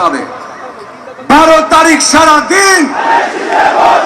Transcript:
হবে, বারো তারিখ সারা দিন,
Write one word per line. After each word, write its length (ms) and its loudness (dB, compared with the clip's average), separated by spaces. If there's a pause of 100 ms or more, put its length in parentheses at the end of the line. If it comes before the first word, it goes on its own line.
হবে, 160 -2 (1120)
বারো 260 4 (160)
তারিখ 260 4 (120)
সারা 260 4 (160)
দিন, 280 2 (1200)